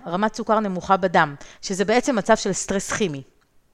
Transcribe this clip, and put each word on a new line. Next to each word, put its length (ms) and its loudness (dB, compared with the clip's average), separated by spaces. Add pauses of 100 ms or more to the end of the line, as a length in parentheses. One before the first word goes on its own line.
רמת 280 -2
סוכר 260 0
נמוכה 360 0
בדם, 380 2 (280)
שזה 220 -2
בעצם 320 2
מצב 200 4
של 160 -2
סטרס 400 -4
כימי. 300 -2 (520)